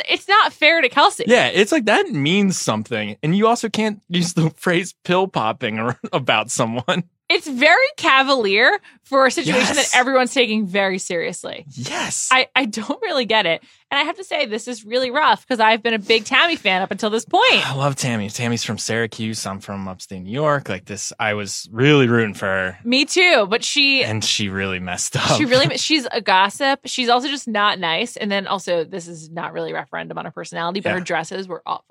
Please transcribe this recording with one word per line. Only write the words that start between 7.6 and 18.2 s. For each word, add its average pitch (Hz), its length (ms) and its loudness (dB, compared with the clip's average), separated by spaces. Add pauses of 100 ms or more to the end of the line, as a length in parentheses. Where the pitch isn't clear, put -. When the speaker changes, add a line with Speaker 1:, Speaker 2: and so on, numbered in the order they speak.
Speaker 1:
cavalier 269 840 2 (260)
for 269 220 2
a 262 60 4
situation - 440 0
Speaker 2:
Yes. 269 180 0
Speaker 1:
that 240 40 4
everyone's 254 360 2
taking 220 340 0
very 190 300 0
seriously. 175 720 -6
Speaker 2:
Yes. - 600 -6
Speaker 1:
I, 262 280 2
I 269 80 2
don't 220 360 -6
really 330 220 -2
get 214 220 2
it. 165 180 0 (260)
And 269 80 -2
I 294 60 2
have 330 140 -4
to 381 80 -14
say, 294 200 -4
this 214 220 -8
is 226 160 -10
really 247 280 -2
rough 269 360 0
'cause 226 140 -2
I've 220 200 4
been 226 120 0
a 220 60 -2
big 220 260 2
Tammy 311 320 2
fan 190 240 0
up 190 100 -4
until 208 180 -2
this 220 140 -2
point. 349 460 2
Speaker 2:
I 135 40 -4
love 135 220 0
Tammy. 113 340 -2